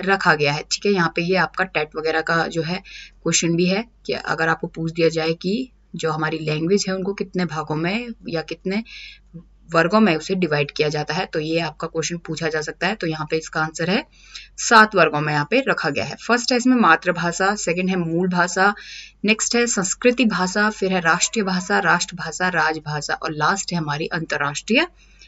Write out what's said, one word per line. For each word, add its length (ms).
रखा 340
गया 180
है, 180
ठीक 140
है। 60
यहाँ 240
पे 60
ये 140
आपका 280
टेट 320
वगैरह 260
का 260
जो 140
है 160
क्वेश्चन 320
भी 100
है 200
कि 80
अगर 340
आपको 200
पूछ 240
दिया 180
जाए 240
कि 380
जो 160
हमारी 280
लैंग्वेज 480
है 80
उनको 180
कितने 320
भागों 300
में 320
या 120
कितने 420
वर्गों 260
में 160
उसे 200
डिवाइड 360
किया 180
जाता 240
है, 120
तो 140
ये 200
आपका 280
क्वेश्चन 300
पूछा 300
जा 140
सकता 260
है। 80
तो 120
यहाँ 240
पे 60
इसका 240
आंसर 280
है 160
सात 380
वर्गों 260
में 120
यहाँ 180
पे 180
रखा 200
गया 160
है। 100
फर्स्ट 360
है 60
इसमें 180
मातृभाषा, 800
सेकंड 340
है 60
मूल 320
भाषा, 460
नेक्स्ट 300
है 120
संस्कृति 580
भाषा, 440
फिर 240
है 60
राष्ट्रीय 460
भाषा, 340
राष्ट्रभाषा, 720
राजभाषा 640
और 180
लास्ट 420
है 40
हमारी 300
अंतर्राष्ट्रीय 800